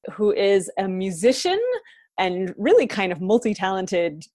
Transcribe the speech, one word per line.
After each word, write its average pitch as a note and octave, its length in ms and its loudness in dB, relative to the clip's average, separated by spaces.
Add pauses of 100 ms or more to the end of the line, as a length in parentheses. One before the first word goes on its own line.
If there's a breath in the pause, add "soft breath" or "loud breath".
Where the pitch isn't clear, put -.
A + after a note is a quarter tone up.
(160)
who G#3 160 2
is G3 460 2
a F#3+ 100 -2
musician F#3+ 720 0 (580 soft breath)
and F#3 400 -2
really D4 300 4
kind F#3+ 240 -2
of E3 80 -6
multi-talented F#3 1040 0 (120)